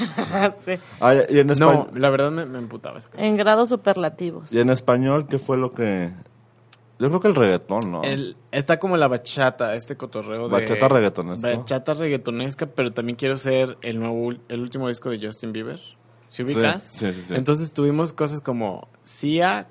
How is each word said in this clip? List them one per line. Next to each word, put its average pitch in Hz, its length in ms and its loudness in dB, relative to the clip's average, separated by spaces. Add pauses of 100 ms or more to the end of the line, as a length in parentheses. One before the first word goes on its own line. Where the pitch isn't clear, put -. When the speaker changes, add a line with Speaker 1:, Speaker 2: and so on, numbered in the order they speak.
(180)
Speaker 1:
<laughs> 196 480 -2
Sí. 180 60 -4 (280)
Speaker 2:
Ah, 123 140 8 (160)
y 143 80 6
en 139 100 8
Speaker 3:
No, 147 60 4
Speaker 2:
españ- 143 400 6
Speaker 3:
la 135 160 2
verdad 139 220 2
me, 165 160 -4
me 127 100 -12
emputaba 113 400 -12
esa - 120 -20
canción. 214 200 -2
Speaker 1:
En 214 80 2
grados 214 320 4
superlativos. 180 840 -2
Speaker 2:
¿Y 113 80 2
en 123 120 6
español 135 560 2
qué 143 100 -2
fue 131 200 0
lo 127 120 0
que...? 95 420 -2 (880)
Yo 131 120 2
creo 175 100 0
que 196 80 2
el 196 80 4
reggaetón, 98 560 2
¿no? 85 100 -6
Speaker 3:
El, 135 340 -4 (160)
está 143 280 0
como 180 180 0
la 147 100 4
bachata, 123 680 -2
este 120 220 -10
cotorreo 113 500 -8
de 101 140 0
Speaker 2:
Bachata 110 260 2
reggaetonesca. 107 680 2
Speaker 3:
Bachata 127 380 -4
reggaetonesca, 139 720 -4
pero 123 240 -2
también 117 260 -6
quiero 135 200 -2
ser 131 440 0
el 113 180 -6
nuevo 117 160 -4 (160)
ul-, 120 160 -10
el 120 140 -8
último 127 260 -6
disco 120 240 -6
de 110 120 -6
Justin 107 280 -10
Bieber. 110 280 -10
¿Sí - 180 -20 (320)
Speaker 2:
Sí, - 140 -8
Speaker 3:
ubicas? 143 480 0
Speaker 2:
sí, 98 220 -4
sí, 90 80 -10
sí. 90 140 -6
Speaker 3:
Entonces 151 360 0
tuvimos 151 420 0
cosas 147 280 -4
como 113 460 -4 (160)
Sia 175 680 -2